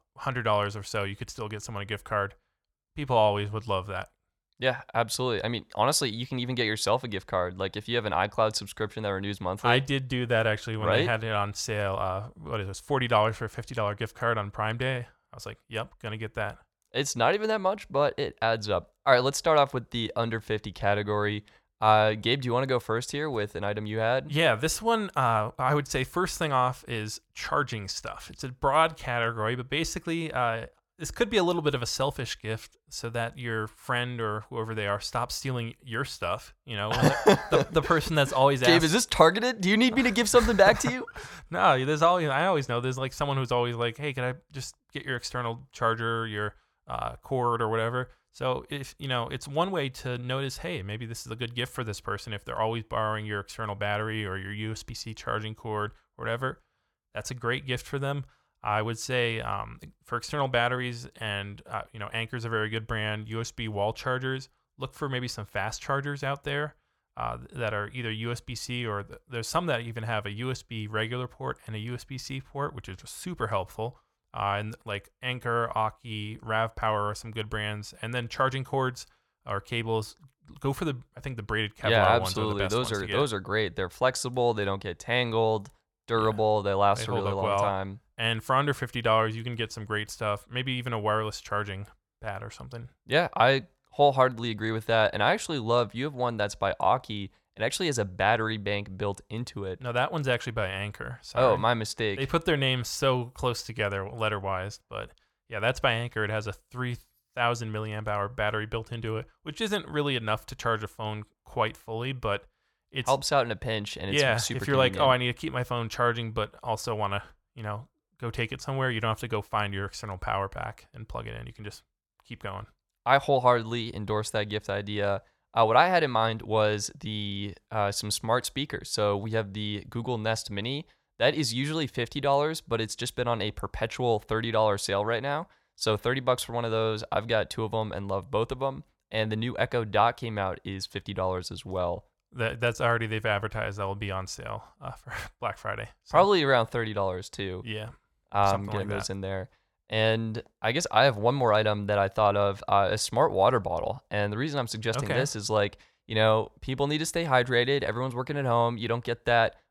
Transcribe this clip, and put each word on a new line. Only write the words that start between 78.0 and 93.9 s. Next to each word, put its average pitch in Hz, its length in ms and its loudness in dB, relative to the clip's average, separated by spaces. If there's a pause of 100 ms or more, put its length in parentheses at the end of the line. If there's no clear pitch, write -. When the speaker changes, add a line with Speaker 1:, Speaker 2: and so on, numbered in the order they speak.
Speaker 1:
And 113 100 -6
then 120 160 -2
charging 131 360 0
cords 131 420 -2 (400)
or 101 160 -4
cables, 113 540 -2 (440)
go - 140 0
for - 100 -4
the, 147 100 0 (220)
I - 40 -18
think 127 160 -10
the 113 60 -8
braided 107 320 -2
Kevlar - 160 0
Speaker 2:
Yeah, 110 280 8
Speaker 1:
ones - 180 -2
are 110 80 0
the 107 60 2
Speaker 2:
absolutely. 101 140 0
Speaker 1:
best 92 60 0
Speaker 2:
Those 110 80 2 (120)
Speaker 1:
ones - 20 -4
Speaker 2:
are, 101 80 0
Speaker 1:
to 92 60 -4
get. 98 100 0
Speaker 2:
those 135 160 2
are 101 80 -2
great. 95 360 -2
They're 95 120 -2
flexible. 127 640 2
They 104 140 0
don't 98 160 0
get 95 160 -8
tangled, 113 720 0 (360)
durable. 110 560 4
Speaker 1:
Yeah. 101 80 2
Speaker 2:
They 98 40 4
last 101 240 6
Speaker 1:
They - 60 -4
Speaker 2:
a - 20 -4
Speaker 1:
hold 113 140 0
Speaker 2:
really 98 100 0
Speaker 1:
up 98 60 0
Speaker 2:
long 95 100 0
Speaker 1:
well. 101 140 2
Speaker 2:
time. 98 400 -2 (180)
Speaker 1:
And 113 260 -2
for 131 120 2
under 139 180 2
fifty 123 260 -6
dollars, 110 340 4
you 113 80 -8
can 120 120 -6
get 110 180 -4
some 107 140 -10
great 104 240 -4
stuff. 104 400 -4
Maybe 127 220 -4
even 123 200 -4
a 113 60 -2
wireless 107 420 0
charging 101 460 -4 (340)
pad 104 220 -8
or 110 80 -12
something. 123 400 -14 (160)
Speaker 2:
Yeah, 151 280 2
I 127 300 4 (280)